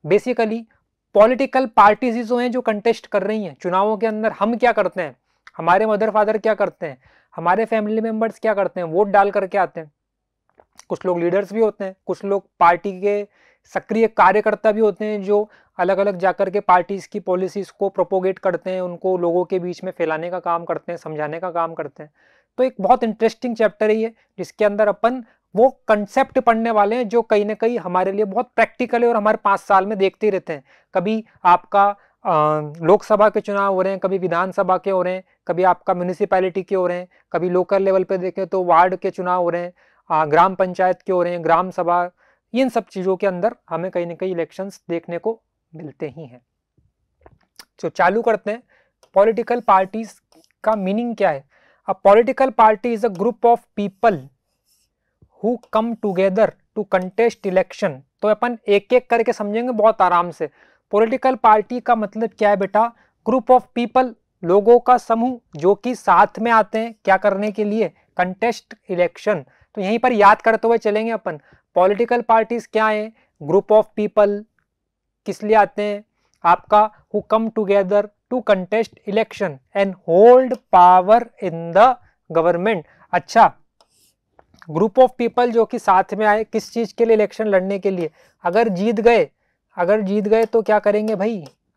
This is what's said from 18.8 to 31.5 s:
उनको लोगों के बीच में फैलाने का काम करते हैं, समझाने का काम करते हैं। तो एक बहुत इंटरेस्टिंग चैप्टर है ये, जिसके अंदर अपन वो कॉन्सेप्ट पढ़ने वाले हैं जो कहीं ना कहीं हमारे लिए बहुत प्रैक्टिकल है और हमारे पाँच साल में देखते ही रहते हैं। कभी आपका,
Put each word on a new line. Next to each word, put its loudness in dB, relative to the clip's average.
उनको -4
लोगों -2
के -4
बीच -10
में -10
फैलाने -6
का -8
काम -4
करते -8
हैं, -10
समझाने -8
का -8
काम -6
करते -12
हैं। -20
तो 0
एक -4
बहुत 2
इंटरेस्टिंग -4
चैप्टर -2
है 0
ये, -6
जिसके -6
अंदर 0
अपन -2
वो 4
कॉन्सेप्ट -2
पढ़ने 0
वाले 0
हैं -4
जो 0
कहीं 0
ना -6
कहीं -2
हमारे -2
लिए -2
बहुत -6
प्रैक्टिकल -2
है 2
और 0
हमारे 0
पाँच 0
साल 2
में -6
देखते -2
ही 2
रहते -4
हैं। -12
कभी -4
आपका, 2